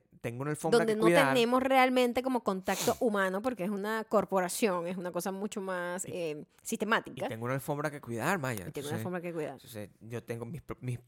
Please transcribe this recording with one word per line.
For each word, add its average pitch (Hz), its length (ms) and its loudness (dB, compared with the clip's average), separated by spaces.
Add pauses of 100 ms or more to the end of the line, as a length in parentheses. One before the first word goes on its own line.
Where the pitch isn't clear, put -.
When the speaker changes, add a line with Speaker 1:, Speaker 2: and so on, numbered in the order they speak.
(220)
Speaker 1:
tengo 123 220 -4
una 147 80 -2
alfombra 165 260 4
Speaker 2:
Donde 226 160 4
Speaker 1:
que 214 40 -2
Speaker 2:
no 220 40 0
Speaker 1:
cuidar. 277 320 8
Speaker 2:
tenemos 247 300 4
realmente 254 580 4
como 254 220 -2
contacto 196 540 0
<clears throat> - 40 -6
humano, 202 400 2
porque 233 220 -2
es 190 80 0
una 214 340 -2
corporación, 190 840 2
es 180 80 -4
una 180 160 -6
cosa 175 200 -2
mucho 196 280 -6
más, 180 480 -4
Speaker 1:
Y, - 60 -8
Speaker 2:
eh, 156 320 -6 (160)
Speaker 1:
y - 40 -20
Speaker 2:
sistemática. 214 640 -2
Speaker 1:
tengo 113 180 -6
una 127 100 0
alfombra 147 360 -2
que 143 80 -10
cuidar, 120 400 -2
Maya. 120 280 -4
Speaker 2:
Y 147 40 -10
tengo 143 160 -8
una 156 100 -4
Speaker 1:
Entonces, - 20 -
Speaker 2:
alfombra 180 220 -6
que 170 120 -8
cuidar. 147 200 -6
Speaker 1:
entonces, 110 360 -14 (100)
yo 113 240 -8
tengo 117 220 -8
mis 123 160 -10
pro-, - 200 -10
mis, 127 260 -4